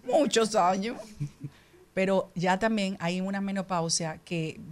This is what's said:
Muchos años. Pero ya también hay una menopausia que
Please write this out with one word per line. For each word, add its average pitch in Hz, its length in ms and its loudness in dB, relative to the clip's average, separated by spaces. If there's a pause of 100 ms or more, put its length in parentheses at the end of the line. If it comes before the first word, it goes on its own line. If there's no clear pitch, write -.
Muchos 226 500 4
años. 196 420 2 (960)
Pero 190 420 2
ya 196 240 2
también 202 400 0
hay 175 220 -2
una 196 200 -4
menopausia 175 840 -2
que 160 360 -6 (120)